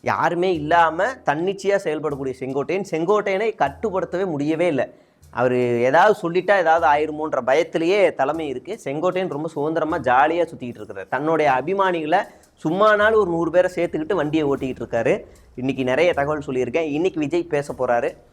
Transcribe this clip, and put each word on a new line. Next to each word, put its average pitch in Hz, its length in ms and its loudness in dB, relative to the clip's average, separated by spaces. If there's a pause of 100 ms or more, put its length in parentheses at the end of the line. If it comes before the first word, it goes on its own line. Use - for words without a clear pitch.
யாருமே 175 540 -2
இல்லாம 165 580 0
தன்னிச்சையா 190 720 -4
செயல்படக்கூடிய 143 560 -6
செங்கோட்டையன், 139 500 -4
செங்கோட்டையனை 196 720 0
கட்டுப்படுத்தவே 180 640 -2
முடியவே 156 400 0
இல்ல. 135 220 0 (420)
அவரு 123 500 2
ஏதாவது 165 420 6
சொல்லிட்டா 175 340 2
ஏதாவது 165 300 4
ஆயிருமோன்ற 151 600 0
பயத்திலேயே 165 680 2
தலைமை 151 340 -2
இருக்கு. 135 360 -8
செங்கோட்டையன் 175 440 -2
ரொம்ப 151 200 -6
சுதந்திரமா 156 500 -2
ஜாலியா 147 520 2
சுத்திக்கிட்டு 123 300 -12
இருக்கிறாரு. 98 280 -12
தன்னுடைய 151 420 2
அபிமானிகளை 170 720 0 (420)
சும்மானாலும் 208 560 4
ஒரு 180 100 0
நூறு 170 200 -2
பேரை 180 240 4
சேர்த்துக்கிட்டு 165 400 -2
வண்டியை 156 320 0
ஓட்டிக்கிட்டு 135 360 -2
இருக்காரு. 120 420 0 (300)
இன்னைக்கு 135 300 -2
நிறைய 151 280 4
தகவல் 143 340 -2
சொல்லியிருக்கேன். 131 440 -2
இன்னைக்கு 160 300 0
விஜய் 160 220 -2
பேச 147 300 -4
போறாரு. 123 440 -2 (160)